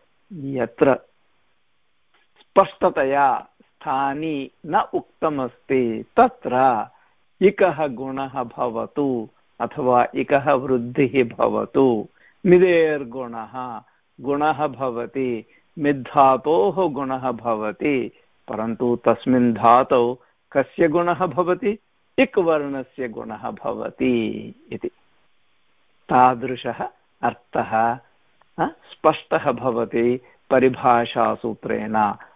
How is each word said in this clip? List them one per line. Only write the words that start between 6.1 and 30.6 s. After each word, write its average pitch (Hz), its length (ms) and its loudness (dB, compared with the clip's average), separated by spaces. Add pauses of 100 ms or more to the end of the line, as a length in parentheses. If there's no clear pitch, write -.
तत्र 127 680 2 (540)
इकः 180 460 2
गुणः 135 560 -8
भवतु 120 840 -4 (300)
अथवा 123 560 2
इकः 139 380 0
वृद्धिः 127 680 0
भवतु। 113 840 0 (380)
मिदेर्गुणः 131 1400 2 (400)
गुणः 147 460 -2
भवति, 120 800 -6 (340)
मिद्धातोः 147 1120 2
गुणः 131 420 -4
भवति, 113 800 -4 (360)
परन्तु 113 600 -2
तस्मिन् 120 460 2
धातौ 120 640 4 (400)
कस्य 160 300 0
गुणः 175 380 0
भवति? 180 520 -2 (420)
इक् 254 200 2
वर्णस्य 139 680 -2
गुणः 113 420 -10
भवति 113 640 -4 (580)
इति। - 160 -8 (1200)
तादृशः 127 800 0 (320)
अर्थः, 117 760 -2 (600)
अ, 170 60 0
स्पष्टः - 840 -2
भवति 120 720 -2 (280)
परिभाषासूत्रेण। 110 1600 0 (220)